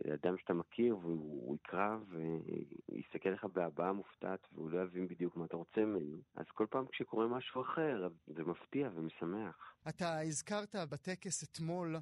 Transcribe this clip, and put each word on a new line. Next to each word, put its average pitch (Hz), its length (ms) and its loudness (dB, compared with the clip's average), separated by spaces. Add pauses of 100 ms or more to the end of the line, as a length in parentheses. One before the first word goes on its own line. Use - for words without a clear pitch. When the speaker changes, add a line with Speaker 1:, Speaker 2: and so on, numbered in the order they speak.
Speaker 1:
לאדם 82 340 2
שאתה - 140 0
מכיר 110 460 4
והוא, 78 480 -2
הוא 71 100 0
יקרא 101 400 2 (920)
ויסתכל - 400 -4
לך 101 160 0
בהבעה 85 480 2
מופתעת 92 600 -4
והוא 80 180 -4
לא 90 120 2
יבין 90 260 -2
בדיוק 87 280 -2
מה 85 80 -2
אתה 85 120 -4
רוצה 85 240 0
ממנו. 87 360 2 (180)
אז - 200 -6
כל 110 160 4
פעם 131 160 0
כשקורה 113 420 0
משהו 127 340 -2
אחר, 127 460 2 (180)
זה 78 180 -4
מפתיע 117 500 0
ומשמח. 85 800 -4 (140)
Speaker 2:
אתה 160 320 0
הזכרת 202 540 -2 (160)
בטקס 180 540 -4
אתמול 165 580 0